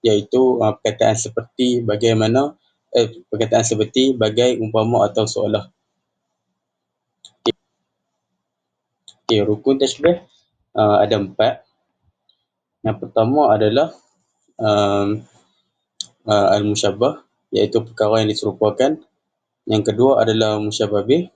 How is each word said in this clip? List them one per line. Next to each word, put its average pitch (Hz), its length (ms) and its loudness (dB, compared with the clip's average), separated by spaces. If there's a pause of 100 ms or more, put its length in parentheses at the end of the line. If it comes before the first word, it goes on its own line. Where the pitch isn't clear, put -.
iaitu, 120 560 2
uh, 107 160 0
perkataan 110 400 0
seperti 120 640 -4
bagaimana, 113 720 0 (400)
eh, 117 160 2 (220)
perkataan 110 340 0
seperti, 117 480 0
bagai, 117 460 0
umpama 110 480 0
atau 110 160 -2
seolah. 104 480 -4 (1700)
Okey. - 140 -4 (1700)
Okey, 110 240 0
rukun 131 320 0
tashbih, 160 420 0 (540)
uh, 104 240 2
ada 104 180 2
empat. 101 460 -2 (1200)
Yang 110 160 -2
pertama 113 560 2
adalah, 113 400 0 (640)
um, 104 640 0 (1040)
uh, 104 240 2
al-musyabbah, 104 720 -2 (320)
iaitu 104 260 0
perkara 110 400 0
yang 107 80 0
diserupakan. 107 680 -2 (680)
Yang 107 220 0
kedua 120 340 2
adalah 110 380 0
musyabbah 104 480 -4
bih. 170 280 0